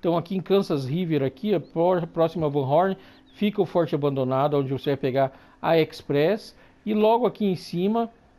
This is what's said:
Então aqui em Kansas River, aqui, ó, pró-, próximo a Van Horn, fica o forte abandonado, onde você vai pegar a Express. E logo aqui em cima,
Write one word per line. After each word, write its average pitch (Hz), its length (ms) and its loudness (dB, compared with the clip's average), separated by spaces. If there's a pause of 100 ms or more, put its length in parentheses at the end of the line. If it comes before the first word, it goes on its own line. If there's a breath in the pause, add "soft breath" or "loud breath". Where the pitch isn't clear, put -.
Então 170 100 0
aqui 170 200 -4
em 190 40 -2
Kansas 180 460 0
River, 160 380 0
aqui, 208 280 -2
ó, 202 60 2
pró-, 170 480 0
próximo 165 400 0
a - 20 2
Van 143 120 0
Horn, 165 360 2 (380 loud breath)
fica 208 260 -2
o 175 60 4
forte 170 260 0
abandonado, 139 640 0
onde 139 160 0
você 135 180 -4
vai 139 60 0
pegar 135 360 0 (280 loud breath)
a 165 160 2
Express. 160 800 -2 (300 soft breath)
E 208 80 -2
logo 220 320 2
aqui 202 180 -2
em 190 120 0
cima, 208 520 -2 (300)